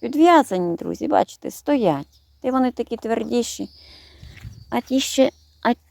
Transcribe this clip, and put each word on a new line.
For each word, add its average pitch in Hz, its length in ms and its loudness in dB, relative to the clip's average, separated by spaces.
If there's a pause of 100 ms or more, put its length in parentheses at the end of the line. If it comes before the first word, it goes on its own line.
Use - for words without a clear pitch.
підв'язані, 269 760 2
друзі, 170 320 -6
бачите, - 420 0
стоять. 190 720 -2 (200)
Та 262 80 -4
вони 254 220 0
такі 233 240 -8
твердіші. 226 720 -4 (1000)
А 240 100 -4
ті 262 200 -2
ще, - 300 2 (320)
а 233 120 2 (160)